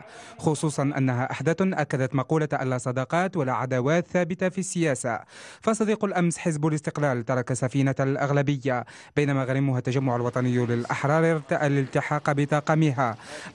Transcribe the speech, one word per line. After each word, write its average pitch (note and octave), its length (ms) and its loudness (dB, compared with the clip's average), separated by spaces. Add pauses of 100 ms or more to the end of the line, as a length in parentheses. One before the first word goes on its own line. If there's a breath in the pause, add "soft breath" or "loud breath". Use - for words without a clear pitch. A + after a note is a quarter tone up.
(380 loud breath)
خصوصاً D#3 440 0
أنها C3 480 0
أحداث C#3+ 300 0
أكدت D3 540 0
مقولة D3+ 380 0
"اللا C3 260 -2
صداقات C3+ 580 -2
ولا C3 160 0
عداوات" C3 560 0
ثابتة F3+ 400 0
في F3+ 100 -4
السياسة. D3 640 -2 (400 loud breath)
فصديق G#3+ 440 0
الأمس F3 340 0
حزب D#3 280 -2
الاستقلال D3 580 0
ترك B2+ 280 0
سفينة C3+ 480 0
الأغلبية، C3+ 840 0 (320 loud breath)
بينما C#3 280 2
غريمها C3 340 0
التجمع B2+ 380 0
الوطني B2 500 2
للأحرار C3+ 640 2
ارتأى D#3 360 0
الالتحاق C#3+ 680 0
بطاقمها. C#3+ 840 2 (380 loud breath)